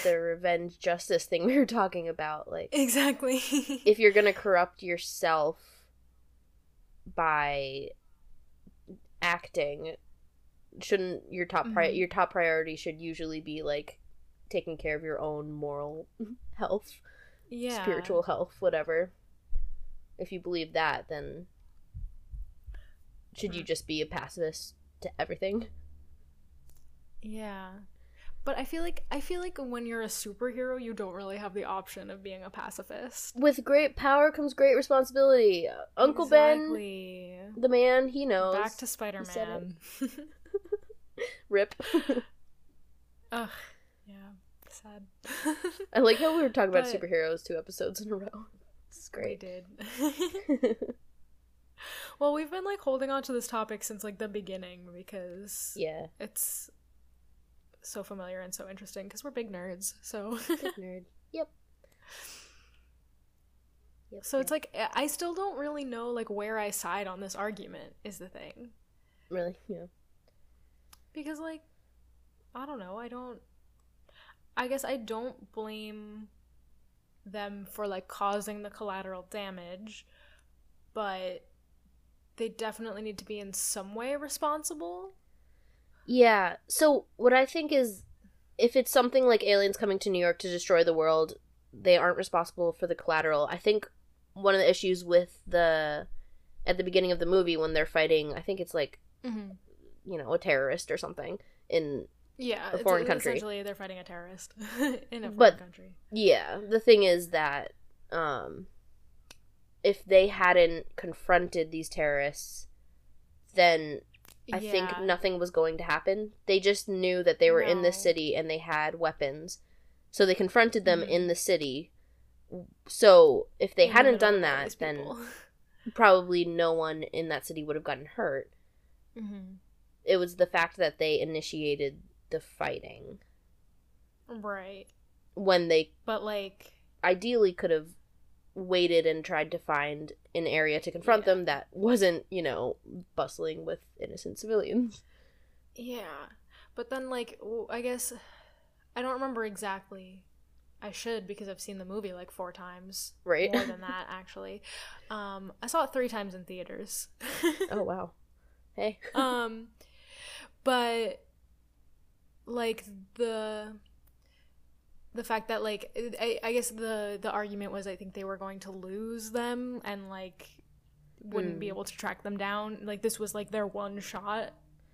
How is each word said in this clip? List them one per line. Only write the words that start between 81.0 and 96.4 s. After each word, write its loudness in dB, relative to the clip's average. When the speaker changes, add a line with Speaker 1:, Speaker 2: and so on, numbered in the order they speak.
Speaker 2:
they -6
definitely -10
need -10
to -16
be -10
in -12
some -6
way -6
responsible. -6
Speaker 1:
Yeah. 6
So 4
what 6
I 6
think -4
is, 2
if 4
it's 4
something 6
like 6
aliens 4
coming 0
to -4
New 0
York 2
to -6
destroy 4
the 6
world, 2
they 6
aren't 2
responsible -2
for -4
the -2
collateral. 2
I -6
think 0
one 4
of 6
the 8
issues 2
with 4
the, 2